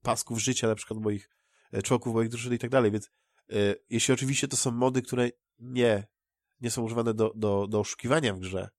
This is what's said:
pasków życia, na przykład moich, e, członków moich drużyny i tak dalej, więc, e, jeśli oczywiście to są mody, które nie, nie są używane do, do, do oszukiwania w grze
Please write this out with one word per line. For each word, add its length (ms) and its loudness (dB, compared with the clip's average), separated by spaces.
pasków 380 -2
życia, 280 0
na 80 2
przykład 240 -10
moich, 300 -4
e, 100 -2
członków 320 0
moich 160 2
drużyny 260 -4
i 40 -4
tak 100 -4
dalej, 220 4
więc, 200 -4
e, 40 -12
jeśli 240 2
oczywiście 340 0
to 100 -4
są 140 0
mody, 300 2
które 280 -2
nie, 480 2
nie 100 -4
są 120 -4
używane 300 0
do, 220 2
do, 320 0
do 120 0
oszukiwania 540 0
w 60 -8
grze 400 -6